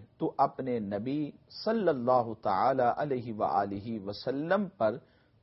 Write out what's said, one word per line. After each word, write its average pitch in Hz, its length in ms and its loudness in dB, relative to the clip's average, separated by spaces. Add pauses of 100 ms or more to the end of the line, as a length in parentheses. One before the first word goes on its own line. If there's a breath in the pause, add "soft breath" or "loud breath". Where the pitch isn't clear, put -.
(180)
تو 160 200 -2
اپنے 131 420 0
نبی 117 520 -4 (340)
صلی 214 220 0
اللہ 123 540 4
تعالی 113 420 4 (140)
علیہ 127 360 -2
وآلہ 101 720 -2
وسلم 151 640 -2 (100)
پر 110 200 0 (460 soft breath)